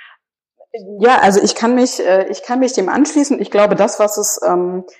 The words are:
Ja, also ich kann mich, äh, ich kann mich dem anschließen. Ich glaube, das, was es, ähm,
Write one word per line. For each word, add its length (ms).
Ja, 220
also 220
ich 120
kann 200
mich, 300
äh, 240
ich 140
kann 180
mich 140
dem 140
anschließen. 520
Ich 100
glaube, 260
das, 220
was 200
es, 280
ähm, 380